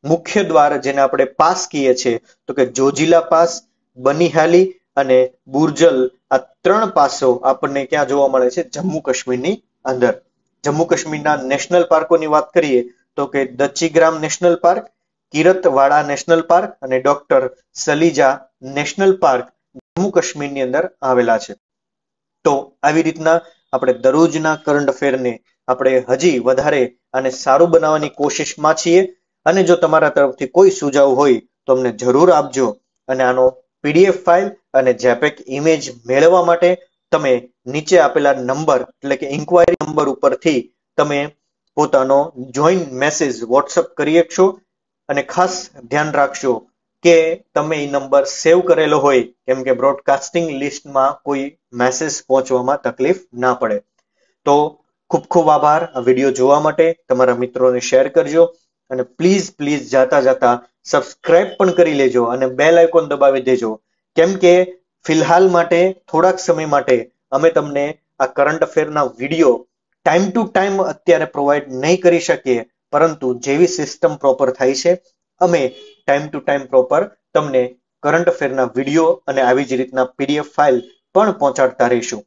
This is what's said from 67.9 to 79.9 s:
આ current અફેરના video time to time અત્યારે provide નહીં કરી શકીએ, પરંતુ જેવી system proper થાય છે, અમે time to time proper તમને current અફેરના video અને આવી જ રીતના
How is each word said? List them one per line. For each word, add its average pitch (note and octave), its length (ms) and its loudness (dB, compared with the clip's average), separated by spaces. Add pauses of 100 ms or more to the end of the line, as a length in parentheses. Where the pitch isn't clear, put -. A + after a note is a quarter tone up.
આ C3+ 160 -4
current D3+ 260 -2
અફેરના D3+ 440 -2 (120)
video C#3+ 360 0 (520)
time F3 260 2
to A3+ 100 0 (120)
time G3 280 0
અત્યારે D#3 440 0
provide C#3+ 460 -4 (100)
નહીં F3 200 0
કરી E3+ 240 2
શકીએ, C3 380 -2 (280)
પરંતુ D3+ 360 0 (180)
જેવી D3+ 200 2
system D#3 500 -4
proper C3 340 0
થાય C3 240 -2
છે, E3+ 180 0 (480)
અમે E3+ 220 2 (440)
time C#3+ 240 0
to D3+ 80 -10 (100)
time C#3 240 -2
proper C3+ 280 2 (340)
તમને C#3 280 0 (400)
current E3 260 0
અફેરના C3 380 -2 (100)
video D3 320 0 (180)
અને C3+ 160 -2
આવી B2+ 220 2
જ B2 160 -4
રીતના C3 240 -4